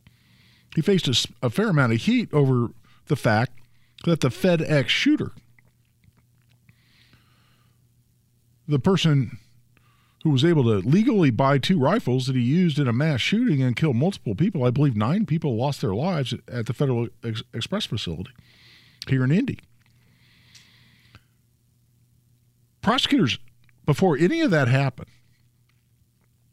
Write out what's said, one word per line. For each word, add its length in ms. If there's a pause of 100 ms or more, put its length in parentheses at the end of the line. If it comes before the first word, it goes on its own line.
(760)
he 80
faced 240
a 60
s-, 160 (120)
a 80
fair 200
amount 240
of 80
heat 320
over 380 (360)
the 80
fact 380 (520)
that 160
the 100
FedEx 580
shooter, 420 (3250)
the 140
person 580 (880)
who 60
was 140
able 200
to 140
legally 520
buy 280
two 200
rifles 480
that 80
he 80
used 380
in 80
a 40
mass 280
shooting 420
and 140
kill 160
multiple 420
people, 300
I 60
believe 260
nine 300
people 300
lost 260
their 120
lives 400 (140)
at 180
the 80
Federal 320 (160)
Ex-, 300
Express 340
facility 460 (760)
here 160
in 80
Indy. 300 (3250)
Prosecutors, 560 (480)
before 320
any 220
of 100
that 160
happened, 440 (1400)